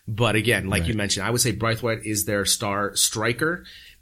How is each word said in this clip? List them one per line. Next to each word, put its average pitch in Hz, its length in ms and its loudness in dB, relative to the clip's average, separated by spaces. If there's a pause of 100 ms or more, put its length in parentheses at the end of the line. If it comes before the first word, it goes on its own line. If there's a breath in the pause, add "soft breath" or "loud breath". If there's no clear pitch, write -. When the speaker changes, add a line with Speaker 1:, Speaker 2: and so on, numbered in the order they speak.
Speaker 1:
But 110 300 2
again, 104 320 2
like 87 140 2
you 85 60 0
Speaker 2:
Right. 110 80 0
Speaker 1:
mentioned, 98 280 0
I 110 60 0
would 120 100 2
say 123 100 2
Braithwaite 113 540 -2
is 104 180 -2
their 101 220 0
star 101 500 -2
striker. 123 720 0 (360 loud breath)